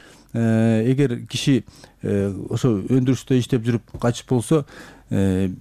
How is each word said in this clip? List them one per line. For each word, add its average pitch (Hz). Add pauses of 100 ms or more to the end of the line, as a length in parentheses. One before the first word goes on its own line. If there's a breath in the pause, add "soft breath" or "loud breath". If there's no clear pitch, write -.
(340 loud breath)
э, 113
эгер 123
киши, 123 (400 loud breath)
э, 101 (180)
ошо 117
өндүрүштө 127
иштеп 117
жүрүп 117
кайтыш 120
болсо, 135 (440 loud breath)
э, 95 (120)